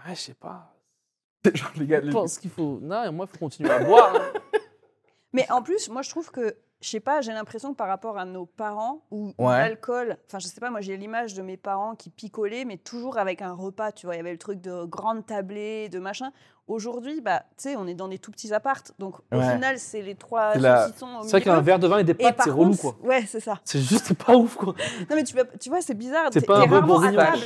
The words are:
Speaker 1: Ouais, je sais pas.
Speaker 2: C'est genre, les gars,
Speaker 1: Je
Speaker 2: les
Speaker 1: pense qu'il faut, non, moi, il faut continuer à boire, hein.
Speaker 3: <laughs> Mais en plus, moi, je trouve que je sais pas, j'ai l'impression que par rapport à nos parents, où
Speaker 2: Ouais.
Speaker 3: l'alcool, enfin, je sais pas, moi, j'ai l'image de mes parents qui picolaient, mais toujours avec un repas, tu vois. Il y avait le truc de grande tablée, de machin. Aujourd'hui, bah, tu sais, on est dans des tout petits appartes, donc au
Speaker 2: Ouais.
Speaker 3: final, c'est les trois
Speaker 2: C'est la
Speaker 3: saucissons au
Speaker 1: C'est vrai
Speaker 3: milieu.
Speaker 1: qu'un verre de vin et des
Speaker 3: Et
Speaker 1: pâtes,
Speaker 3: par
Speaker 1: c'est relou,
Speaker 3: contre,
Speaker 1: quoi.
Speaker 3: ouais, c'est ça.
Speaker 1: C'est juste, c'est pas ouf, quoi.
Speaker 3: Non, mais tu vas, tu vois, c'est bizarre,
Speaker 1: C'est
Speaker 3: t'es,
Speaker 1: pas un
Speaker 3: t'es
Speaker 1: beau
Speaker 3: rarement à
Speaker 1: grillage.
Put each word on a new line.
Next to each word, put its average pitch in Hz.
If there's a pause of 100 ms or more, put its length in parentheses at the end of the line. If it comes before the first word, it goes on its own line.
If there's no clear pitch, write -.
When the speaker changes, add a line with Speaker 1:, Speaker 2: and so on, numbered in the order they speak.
Speaker 1:
Ouais, 175
je -
sais 127
pas. 175 (720)
Speaker 2:
C'est 208
genre, -
les 139
gars, 151
Speaker 1:
Je 143
Speaker 2:
les 147
Speaker 1:
pense 185
qu'il 180
faut, 147
non, 196
moi, 175
il -
faut -
continuer 151
à -
boire, 220
hein. 554
Speaker 3:
<laughs> -
Mais 254
en 247
plus, 381
moi, 247
je 277
trouve 320
que 226 (260)
je -
sais 220
pas, 294
j'ai 226
l'impression 220
que 262
par 214
rapport 202
à 185
nos 185
parents, 220
où 208
Speaker 2:
Ouais. 127
Speaker 3:
l'alcool, 233 (100)
enfin, 202
je 180
sais -
pas, 240
moi, 226
j'ai 190
l'image 220
de 190
mes 185
parents 202
qui -
picolaient, 220
mais 208
toujours 240
avec 190
un 180
repas, 196
tu 208
vois. 175
Il 170
y -
avait 175
le 170
truc 196
de 180
grande 220
tablée, 208
de -
machin. 220 (340)
Aujourd'hui, 240
bah, 202 (180)
tu -
sais, 285
on 196
est 175
dans 180
des 190
tout 190
petits 208
appartes, 262
donc 190 (160)
au -
Speaker 2:
Ouais. 254
Speaker 3:
final, 262
c'est -
les 196
trois 214
Speaker 2:
C'est 160
la 127
Speaker 3:
saucissons - (120)
au -
Speaker 1:
C'est 220
vrai 196
Speaker 3:
milieu. -
Speaker 1:
qu'un 165
verre 180
de 180
vin 196
et 202
des 170
Speaker 3:
Et -
Speaker 1:
pâtes, 240
Speaker 3:
par 262
Speaker 1:
c'est 156
relou, 165
Speaker 3:
contre, 196
Speaker 1:
quoi. 135 (120)
Speaker 3:
ouais, 254
c'est 220
ça. 214
Speaker 1:
C'est -
juste, 135
c'est 180
pas 240
ouf, 240
quoi. 190 (360)
Speaker 3:
Non, 294
mais 311
tu 247
vas, 254 (140)
tu -
vois, 330
c'est 285
bizarre, 262
Speaker 1:
C'est 160
Speaker 3:
t'es, 131
Speaker 1:
pas 202
un 202
Speaker 3:
t'es 175
Speaker 1:
beau 175
Speaker 3:
rarement 175
à 175
Speaker 1:
grillage. -